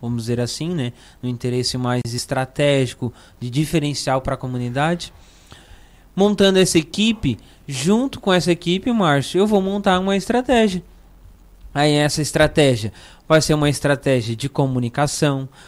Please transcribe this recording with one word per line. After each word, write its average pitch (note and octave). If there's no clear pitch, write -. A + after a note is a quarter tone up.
vamos A#2
dizer A#2+
assim, B2
né? B2+
No B2
interesse B2
mais B2
estratégico, C3
de B2
diferencial C#3+
pra C3+
comunidade. C3
Montando G3
essa F#3
equipe, F#3+
junto F#3
com E3+
essa F3+
equipe, F3+
Márcio, E3
eu G#3
vou G#3
montar F#3+
uma G3
estratégia. A3
Aí D3
essa D3
estratégia C#3
vai D#3+
ser D#3
uma D3+
estratégia C3
de B2
comunicação, C3+